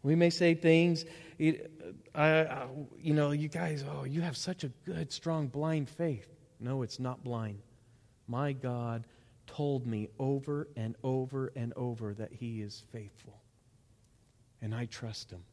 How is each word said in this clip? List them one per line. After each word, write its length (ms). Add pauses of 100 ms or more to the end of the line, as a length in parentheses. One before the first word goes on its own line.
We 140
may 120
say 260
things, 520 (320)
it, 320 (440)
I, 260
I, 260 (320)
you 160
know, 160
"You 180
guys, 400
oh, 160
you 160
have 160
such 280
a 40 (160)
good, 280
strong, 340
blind 420
faith." 400 (300)
No, 240
it's 180
not 240
blind. 380 (680)
My 240
God 540 (400)
told 400
me 220 (100)
over 580
and 260
over 540
and 180
over 400
that 200
he 260
is 220 (100)
faithful. 480 (1200)
And 140
I 100
trust 460
him. 120 (100)